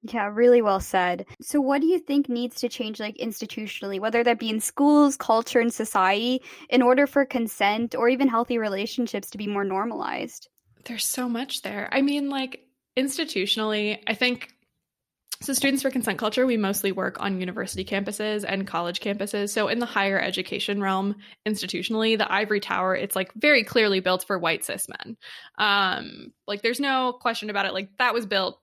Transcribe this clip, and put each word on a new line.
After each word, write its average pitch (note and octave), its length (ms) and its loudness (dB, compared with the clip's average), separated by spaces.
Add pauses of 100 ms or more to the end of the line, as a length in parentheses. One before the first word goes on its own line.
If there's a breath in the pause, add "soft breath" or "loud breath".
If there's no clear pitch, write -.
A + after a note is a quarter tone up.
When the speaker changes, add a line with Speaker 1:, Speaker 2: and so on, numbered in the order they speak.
Speaker 1:
Yeah, A3 300 -4
really A#3+ 300 8
well G3 180 4
said. F3+ 460 0 (140 loud breath)
So - 200 0
what C#4 200 2
do D#4+ 60 2
you F4 140 4
think C#4+ 280 0
needs A#3+ 320 -4
to B3 80 -2
change, A3 300 -6
like, G#3+ 200 -8
institutionally, G#3 840 -8
whether A3+ 240 2
that A#3 160 2
be A3+ 100 -4
in A3 100 -2
schools, D4 560 6
culture, A#3 440 2
and A#3 120 2
society, G#3+ 720 2 (260 loud breath)
in B3+ 140 4
order B3+ 240 6
for C#4 180 2
consent A3+ 680 -2
or A#3 140 2
even C4 180 4
healthy A#3 320 2
relationships G#3+ 720 -4
to G3+ 80 -12
be G#3 80 -4
more G3+ 160 -2
normalized? - 880 -4 (380)
Speaker 2:
There's A#3 200 -6
so B3 220 -2
much A#3+ 340 -4
there. G#3 300 -6
I C#4 100 2
mean, C#4+ 280 0
like, C4 320 -6 (360)
institutionally, G#3+ 1040 -2
I A3+ 100 0
think, B3 380 -2 (880)
so - 120 -4
Students C4+ 300 2
for - 80 2
Consent A3 280 -2
Culture, A#3 280 2
we B3 100 2
mostly G3+ 340 0
work F#3 300 -4
on F#3+ 180 -2
university F#3 460 -6
campuses G#3 640 -4
and G3 200 -4
college F3 320 -4
campuses. G3+ 520 -4
So G#3+ 180 0
in A#3 100 0
the A#3+ 80 -2
higher G3 340 0
education G3 640 -4
realm, G3 320 0 (320 loud breath)
institutionally, G#3+ 720 -2
the G3+ 120 0
ivory G#3 280 0
tower, F#3 380 0
it's, - 180 -4
like, F#3+ 200 -4
very C4+ 280 4
clearly G#3 380 2
built F#3 240 0
for G3 120 -2
white E3 280 0
cis - 240 -8
men. - 280 -14 (420 loud breath)
Um, G3+ 760 0 (160)
like, G#3 140 -8
there's A#3+ 180 0
no C4 320 0
question A3+ 380 -4
about G3+ 160 -2
it. F#3+ 60 -4
Like, G3 260 -6
that B3 160 2
was A#3 120 -2
built F#3+ 360 -2